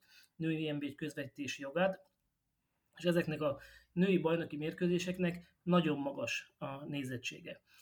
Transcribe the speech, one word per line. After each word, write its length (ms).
női 360
N 80
B 40
egy 120
közvetítési 680
jogát, 380
és 80
ezeknek 380
a 180
női 260
bajnoki 400
mérkőzéseknek 960
nagyon 380
magas 580
a 280
nézettsége. 760